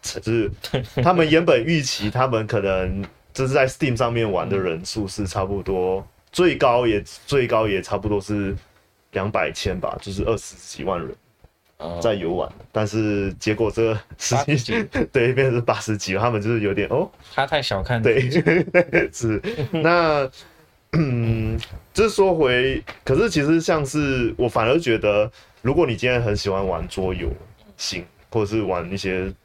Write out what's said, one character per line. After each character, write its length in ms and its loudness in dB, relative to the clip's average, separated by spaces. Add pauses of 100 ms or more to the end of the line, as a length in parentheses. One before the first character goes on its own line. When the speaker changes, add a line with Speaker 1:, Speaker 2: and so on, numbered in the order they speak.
Speaker 1:
就 300 -6
是 180 0 (540)
他 100 4
们 160 4
原 160 6
本 160 6
预 200 0
期 280 -4
他 160 0
们 220 0
可 140 0
能 420 -2 (300)
就 120 -2
是 80 0
在 140 4
Steam 300 -2
上 160 0
面 180 0
玩 160 0
的 100 0
人 280 -2
数 200 -6
是 220 -6
差 160 -2
不 180 -4
多， 360 0
Speaker 2:
嗯。 60 -6 (280)
Speaker 1:
最 240 2
高 320 4
也， 140 2
最 440 -2
高 220 2
也 140 0
差 160 -6
不 100 -4
多 140 0
是 340 -4 (560)
两 200 -2
百 200 0
千 280 -4
吧， 220 -6
就 100 -10
是 140 -4
二 120 0
十 180 -14
几 280 -14
万 160 -4
人 160 -10 (880)
在 120 2
游 200 -4
玩， 160 -4
Speaker 2:
哦。 40 -20 (180)
Speaker 1:
但 140 -2
是 500 -2
结 200 -2
果 160 0
这 100 -2
个 180 0 (200)
实 160 -2
际， 0 -
Speaker 2:
八 100 0
十 120 2
几。 260 -2 (100)
Speaker 1:
<laughs> 180 -2
对， 220 2
变 140 2
成 80 0
是 60 0
八 180 0
十 180 -4
几， 180 -4
他 140 2
们 100 0
就 140 -2
是 60 0
有 140 0
点， 160 0
哦。 200 0 (240)
Speaker 2:
他 140 0
太 140 0
小 200 -2
看 220 -2
自 180 4
己。 200 2
Speaker 1:
对， 680 2
<laughs> 20 -
是。 300 -2 (300)
那， 580 2 (600)
嗯， 680 0 (360)
就 100 2
是 80 4
说 240 4
回， 480 2 (200)
可 120 2
是 140 2
其 120 2
实 180 4
像 240 2
是， 540 0
我 100 2
反 200 2
而 100 4
觉 220 2
得， 320 2 (300)
如 120 0
果 140 4
你 80 2
今 120 -2
天 140 2
很 140 0
喜 140 -2
欢 180 0
玩 200 -4
桌 260 -4
游 180 -4 (460)
型， 280 -8 (240)
或 120 0
者 40 2
是 180 -2
玩 280 -2
一 60 -4
些 360 -4 (120)